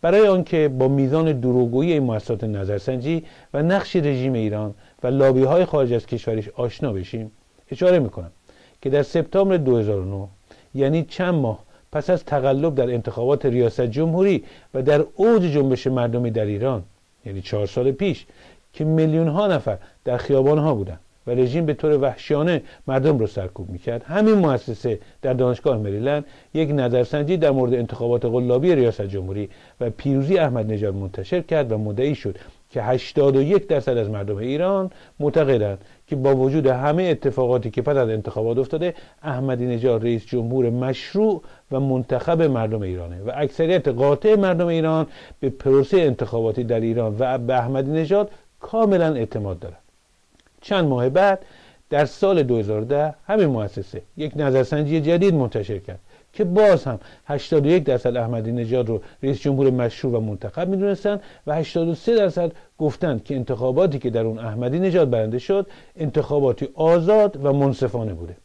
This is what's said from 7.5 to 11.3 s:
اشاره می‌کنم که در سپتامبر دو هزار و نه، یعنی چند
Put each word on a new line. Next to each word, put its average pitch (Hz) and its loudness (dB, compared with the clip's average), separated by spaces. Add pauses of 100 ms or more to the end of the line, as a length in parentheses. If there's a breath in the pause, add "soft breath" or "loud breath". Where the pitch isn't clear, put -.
اشاره 180 4
می‌کنم 92 -4 (520 soft breath)
که 135 -2
در 143 2
سپتامبر 180 2
دو 131 2
هزار 104 0
و 92 -6
نه، 98 -8 (460 soft breath)
یعنی 139 0
چند 180 -2